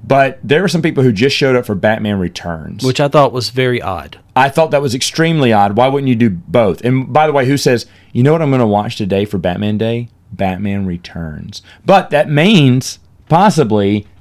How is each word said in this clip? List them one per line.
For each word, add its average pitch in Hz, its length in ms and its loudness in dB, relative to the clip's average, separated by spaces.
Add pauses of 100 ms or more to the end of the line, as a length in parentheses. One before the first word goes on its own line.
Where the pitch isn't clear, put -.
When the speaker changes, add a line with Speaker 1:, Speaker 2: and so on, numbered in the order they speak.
Speaker 1:
But 135 400 0
there 143 180 2
were 196 80 -2
some 160 120 -2
people 143 220 0
who 127 80 4
just 117 240 0
showed 135 200 0
up 123 100 0
for 107 100 -4
Batman 107 440 -2
Returns. 85 680 -8
Speaker 2:
Which 131 160 -2
I 147 80 0
thought 139 240 2
was 120 160 -6
very 123 320 -2
odd. 85 360 -10 (180)
Speaker 1:
I 135 140 2
thought 160 220 0
that 143 100 0
was 131 140 -2
extremely 151 560 0
odd. 101 240 2
Why 120 120 4
wouldn't 139 200 -2
you 127 80 2
do 117 140 2
both? 92 560 -2
And 127 260 -2
by 151 160 2
the 151 60 -2
way, 139 120 0
who 139 120 0
says, 123 280 0 (280)
"You 120 100 0
know 139 80 4
what 165 100 2
I'm 143 100 0
gonna 127 160 2
watch 104 280 0
today 98 300 -2
for 104 120 -6
Batman 98 400 -2
Day? 117 300 -4 (240)
Batman 98 540 -4
Returns." 85 760 -10 (240)
But 185 260 2
that 147 180 0
means 147 720 2 (280)
possibly 110 800 2 (140)